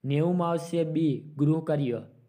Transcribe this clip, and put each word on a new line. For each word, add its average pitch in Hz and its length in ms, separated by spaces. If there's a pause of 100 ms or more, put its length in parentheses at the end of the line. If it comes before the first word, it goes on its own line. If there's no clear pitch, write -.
નેવુંમાં 170 460
આવશે 170 340
બી, 156 520
ગૃહકાર્ય. 143 640 (260)